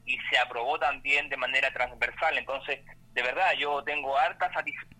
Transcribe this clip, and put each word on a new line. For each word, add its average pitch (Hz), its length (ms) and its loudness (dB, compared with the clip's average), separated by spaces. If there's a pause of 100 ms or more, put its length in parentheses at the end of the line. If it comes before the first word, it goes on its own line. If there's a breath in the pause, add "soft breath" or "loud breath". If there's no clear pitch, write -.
y - 120 -4 (140)
se 131 80 6
aprobó 123 400 0
también 143 500 0
de 139 80 -4
manera 131 340 2
transversal. 131 680 0
Entonces, 135 400 -4 (340 soft breath)
de 123 80 0
verdad, 151 360 2
yo 143 260 0
tengo 139 340 0
harta 170 340 2
satis-, 156 240 -4 (240)